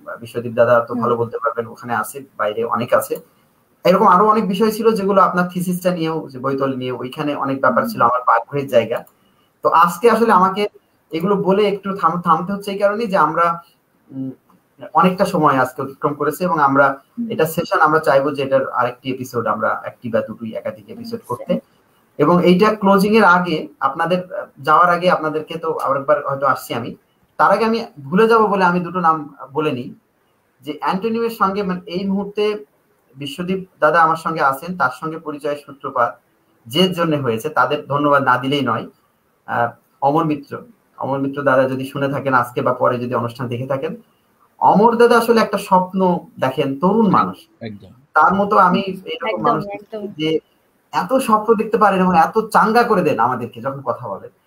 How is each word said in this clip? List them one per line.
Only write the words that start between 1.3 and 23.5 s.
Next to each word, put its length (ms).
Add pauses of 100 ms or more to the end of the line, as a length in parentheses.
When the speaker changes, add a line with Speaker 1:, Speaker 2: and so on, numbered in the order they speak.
Speaker 1:
পারবেন, 280
ওখানে 280
আছে, 300 (140)
বাইরে 260
অনেক 300
আছে। 220 (680)
এরকম 220
আরো 220
অনেক 200
বিষয় 220
ছিল 200
যেগুলো 300
আপনার 280
থিসিসটা 420
নিয়েও, 380
যে 100
বৈতল 360
নিয়ে, 180
ওইখানে 420
অনেক 260
ব্যাপার 280
ছিল, 140
Speaker 2:
হুম। 80
Speaker 1:
আমার 160
পার 220
হয়ে 200
জায়গা। 360 (580)
তো 60
আজকে 420
আসলে 220
আমাকে 340 (440)
এগুলো 260
বলে 320
একটু 280
থাম-, 240
থামতে 320
হচ্ছে 180
এই 80
কারণেই 280
যে 100
আমরা, 460 (480)
উম, 200 (600)
অনেকটা 320
সময় 340
আজকে 240
অতিক্রম 320
করেছে 300
এবং 160
আমরা 420 (160)
Speaker 2:
হুম। 120
Speaker 1:
এটা 160
session, 340
আমরা 200
চাইবো 300
যে 120
এটার 280
আরেকটি 400
episode, 360
আমরা 380
একটি 240
বা 120
দুটি 320
একাধিক 360
এপিসোড 320
Speaker 2:
নিশ্চয়ই। 60
Speaker 1:
করতে। 340 (580)
এবং 260
এইটা 300
closing 420
এর 80
আগে 440 (120)